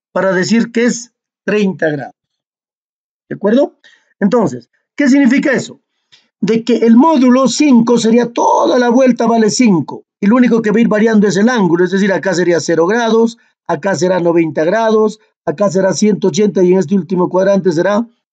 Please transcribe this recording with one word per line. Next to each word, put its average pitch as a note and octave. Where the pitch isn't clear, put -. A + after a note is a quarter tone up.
para F#3
decir G#3
que A#3
es -
treinta F#3+
grados. B2+
¿De -
acuerdo? B3
Entonces, F#3
¿qué C#4+
significa C#4
eso? -
De A3+
que A#3
el A3+
módulo C4
cinco A#3+
sería A#3
toda -
la A#3+
vuelta A#3
vale A3+
cinco. F3
Y G3+
lo A3+
único A#3+
que G#3+
va G#3
a -
ir A3+
variando G#3+
es F3
el G#3
ángulo, F#3
es F3
decir, G3
acá F3+
sería E3+
cero E3
grados, A3+
acá E3+
será F3+
noventa E3+
grados, A3
acá F#3+
será F#3
ciento G3
ochenta F#3+
y F3+
en F#3
este F#3
último F3
cuadrante F#3+
será G3